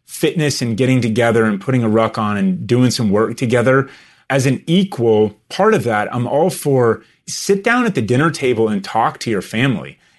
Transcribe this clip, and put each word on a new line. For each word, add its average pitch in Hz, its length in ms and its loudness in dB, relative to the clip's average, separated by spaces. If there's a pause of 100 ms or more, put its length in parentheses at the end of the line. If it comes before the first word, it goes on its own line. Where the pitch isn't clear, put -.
fitness 147 560 -2
and 117 140 -2
getting 127 260 2
together 117 420 2
and 104 160 -2
putting 127 220 -2
a 113 60 0
ruck 110 280 0
on 104 220 -2
and 98 280 -2
doing 123 240 2
some 110 200 -2
work 107 260 0
together. 123 520 0 (400)
As 135 180 0
an 127 200 0
equal 113 680 2 (140)
part 214 240 2
of 139 100 0
that, 104 300 -2
I'm 123 120 -2
all 156 220 0
for 123 540 0 (260)
sit - 340 -2
down 240 240 0
at 202 80 -2
the - 80 -2
dinner 123 280 2
table 117 380 0
and 101 160 -4
talk 143 360 -2
to 123 100 -6
your 101 100 -2
family. 104 560 -4 (220)